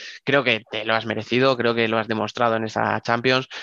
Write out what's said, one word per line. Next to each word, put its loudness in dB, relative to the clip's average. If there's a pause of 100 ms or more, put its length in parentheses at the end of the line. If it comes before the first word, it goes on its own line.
(260)
Creo 2
que 0
te -6
lo 0
has 0
merecido, 0
creo 0
que 2
lo 0
has -2
demostrado 0
en -2
esa 0
Champions. 0 (160)